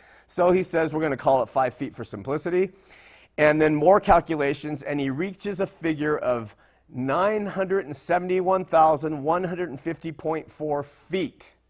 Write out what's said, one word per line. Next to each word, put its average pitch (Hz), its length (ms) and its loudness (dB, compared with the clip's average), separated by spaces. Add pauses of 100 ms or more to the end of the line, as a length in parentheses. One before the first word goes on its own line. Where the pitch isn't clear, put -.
(280)
So 180 240 2
he 185 100 4
says, 160 320 -2
"We're 156 80 -2
gonna 147 160 -2
call 135 240 2
it 110 80 -4
five 131 240 0
feet - 220 -8
for 117 80 -10
simplicity." 170 680 -4 (680)
And 151 200 4
then 156 140 4
more 165 260 6
calculations, 151 840 0
and 147 160 -6
he 139 100 -2
reaches 185 500 -6
a 190 60 0
figure 156 500 -2
of 120 400 -4 (320)
nine 180 600 -2
hundred 190 380 -2
and 143 120 -10
seventy-one 185 680 0
thousand 156 580 2
one 160 220 0
hundred 175 240 -6
and 131 120 -12
fifty 165 300 -8
point 156 400 -8
four 147 320 -4
feet. - 680 -8 (160)